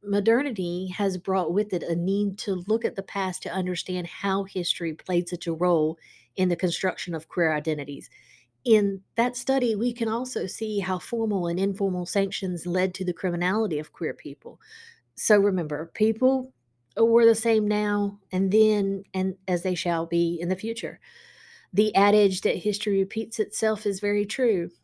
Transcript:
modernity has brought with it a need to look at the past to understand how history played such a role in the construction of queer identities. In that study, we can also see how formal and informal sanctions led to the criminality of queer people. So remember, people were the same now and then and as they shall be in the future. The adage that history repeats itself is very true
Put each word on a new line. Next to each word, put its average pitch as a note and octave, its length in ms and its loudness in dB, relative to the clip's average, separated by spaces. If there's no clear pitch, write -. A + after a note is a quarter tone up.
modernity G3+ 920 0
has G3 220 0
brought F3+ 340 -2
with G3+ 200 0
it E3+ 100 -2
a E3 140 -2
need G3 420 0
to F#3 280 -4
look A3+ 180 0
at - 120 -2
the G3 60 -6
past F#3+ 400 -6
to F3+ 100 -8
understand F3+ 540 -4
how G3 380 -2
history E3+ 500 -4
played F3 340 -2
such - 180 -6
a E3+ 60 -2
role D#3+ 460 2
in F3+ 120 2
the F3 80 2
construction F3 580 -2
of D#3 140 -8
queer E3 240 0
identities. D3 560 -4
In G3+ 380 2
that B3 200 0
study, B3+ 380 0
we A#3 180 0
can A#3+ 160 -4
also A#3 380 -4
see G#3+ 340 -4
how F3+ 180 -2
formal G#3 480 -2
and E3+ 120 -2
informal F#3+ 480 -2
sanctions F#3+ 600 -2
led F3+ 280 0
to G3 100 -6
the F3 80 -2
criminality F3+ 680 -2
of D#3 140 -8
queer D3 220 -4
people. - 460 -14
So G#3 220 4
remember, F3+ 560 0
people B3+ 580 2
were A#3 300 6
the A3+ 80 8
same A3 320 2
now G#3 520 0
and F#3+ 180 2
then G#3 540 4
and F#3+ 220 0
as F3+ 160 0
they F#3 120 -2
shall E3+ 320 -2
be E3+ 340 0
in E3+ 80 -4
the F#3 80 0
future. A3 440 -8
The G#3+ 220 2
adage G3+ 480 6
that F#3 140 2
history G3+ 420 0
repeats - 400 -4
itself G#3+ 480 -2
is G3 140 -2
very G#3 240 0
true G3+ 460 0